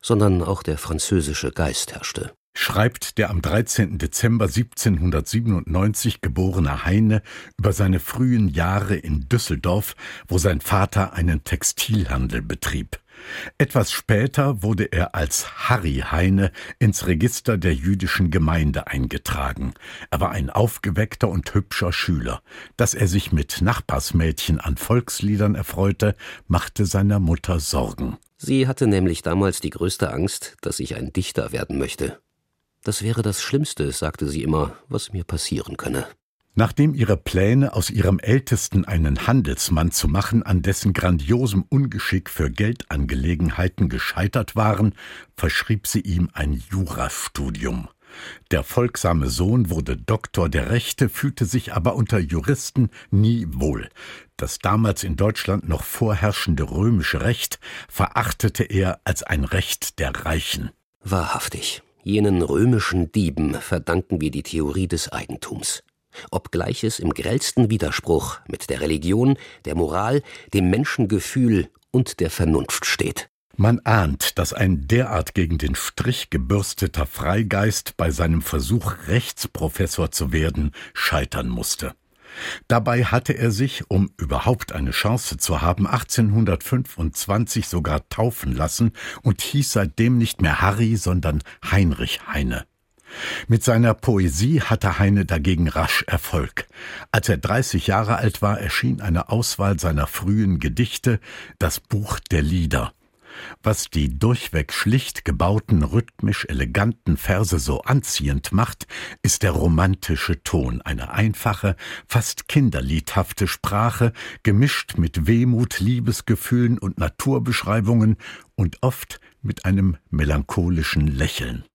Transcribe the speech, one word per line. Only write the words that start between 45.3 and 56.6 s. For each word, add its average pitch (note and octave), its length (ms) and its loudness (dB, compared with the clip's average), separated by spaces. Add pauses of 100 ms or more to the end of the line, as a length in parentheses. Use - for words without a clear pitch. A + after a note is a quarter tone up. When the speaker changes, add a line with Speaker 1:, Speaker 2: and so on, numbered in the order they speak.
Speaker 2:
verschrieb - 500 0
sie - 140 0
ihm F2 320 0
ein C#2+ 280 -2 (100)
Jurastudium. B1 1160 -4 (600)
Der D2 140 2
folgsame F2 640 2
Sohn F#2 420 2
wurde C#2 260 -2
Doktor F2 520 -2
der A#1+ 220 0
Rechte, A#2+ 380 0
fühlte - 360 -2
sich A2 280 -2
aber G#2+ 220 0
unter A#2 240 0
Juristen F2+ 720 0 (200)
nie A2 400 4
wohl. B1+ 380 -2 (480)
Das - 220 -6
damals G#2 460 0
in F2 100 -2
Deutschland F#2+ 540 0
noch D#2+ 160 -2
vorherrschende G2+ 800 0